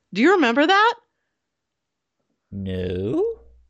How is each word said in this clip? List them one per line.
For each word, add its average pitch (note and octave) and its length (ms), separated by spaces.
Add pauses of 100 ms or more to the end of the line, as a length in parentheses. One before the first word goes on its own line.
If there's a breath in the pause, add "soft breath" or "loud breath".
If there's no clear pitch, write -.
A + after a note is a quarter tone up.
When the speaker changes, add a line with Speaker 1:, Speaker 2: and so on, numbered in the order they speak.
(120)
Speaker 1:
Do F#3 100
you F4 100
remember C#4+ 340
that? G#4 280 (1600)
Speaker 2:
No. F#2+ 880 (320)